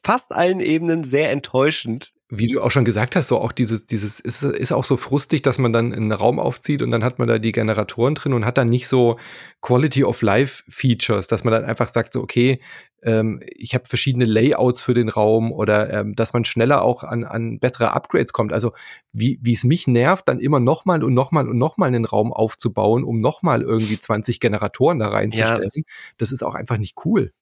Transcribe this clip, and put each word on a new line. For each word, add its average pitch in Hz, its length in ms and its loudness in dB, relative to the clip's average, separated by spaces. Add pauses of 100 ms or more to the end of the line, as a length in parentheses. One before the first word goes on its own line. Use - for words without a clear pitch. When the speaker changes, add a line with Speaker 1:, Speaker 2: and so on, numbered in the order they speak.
Speaker 1:
fast - 280 -2
allen 185 280 0
Ebenen 160 440 0
sehr 135 280 0
enttäuschend. 135 800 -2 (180)
Speaker 2:
Wie 110 180 -2
du 127 120 -2
auch 117 100 0
schon 127 140 2
gesagt 113 320 0
hast, 156 120 0
so 120 120 2
auch 113 120 -4
dieses, 113 340 -4
dieses, 104 340 -6
ist, - 220 -8
ist - 300 -2
auch 127 120 0
so 127 140 2
frustig, - 420 -2
dass 131 160 0
man 123 160 0
dann 117 220 0
einen 107 180 -2
Raum 117 260 0
aufzieht 139 440 -2
und 120 80 -2
dann 117 120 0
hat 127 160 -2
man 123 80 0
da 113 120 2
die 110 140 -2
Generatoren 113 600 0
drin 139 200 -2
und 110 100 0
hat 123 140 0
dann 120 100 2
nicht 123 180 2
so 120 320 4 (440)
Quality 127 420 2
of 110 160 -2
Life 117 480 0
Features, 113 580 0
dass - 160 -2
man 113 100 2
dann 113 120 2
einfach 113 240 -2
sagt - 240 -2
so, 127 80 -2
okay, 127 400 0 (420)
ähm, 110 380 0 (160)
ich - 180 -8
hab 123 120 -2
verschiedene 123 400 0
Layouts 123 560 2
für 131 100 0
den 117 160 2
Raum 110 440 2
oder, 107 380 2
ähm, 104 260 -4
dass - 180 -2
man 117 100 2
schneller 120 380 2
auch 120 200 0
an, 117 220 -6
an 113 360 -6
bessere - 320 0
Upgrades - 420 -2
kommt. 107 180 -2
Also 113 200 0 (420)
wie, 113 260 0
wie 120 140 0
es 107 100 -2
mich 151 220 2
nervt, 131 420 2
dann 131 100 0
immer 131 220 2
noch 135 240 2
mal 170 180 0
und 127 120 2
noch 127 160 2
mal 139 180 0
und 120 80 -2
noch 135 220 0
mal 185 80 2
einen 120 180 0
Raum 107 300 0
aufzubauen, 110 720 0
um 117 180 -2
noch - 200 -2
mal 143 200 2
irgendwie 110 360 -2
zwanzig 107 420 -4
Generatoren 123 580 0
da 107 100 -2
reinzustellen, 107 680 0
Speaker 1:
Ja. 156 80 -6 (360)
Speaker 2:
das 113 120 -2
ist 127 120 -8
auch - 120 -4
einfach 120 220 -4
nicht 104 180 -6 (120)
cool. 185 340 0